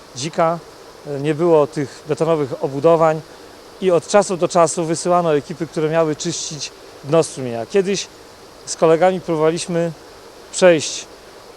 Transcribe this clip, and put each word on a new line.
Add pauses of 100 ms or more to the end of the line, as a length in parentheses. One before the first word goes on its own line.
(160)
dzika, (480)
e,
nie
było
tych
betonowych
obudowań (600)
i
od
czasu
do
czasu
wysyłano
ekipy,
które
miały
czyścić (320)
dno
strumienia.
Kiedyś (600)
z
kolegami
próbowaliśmy (600)
przejść, (500)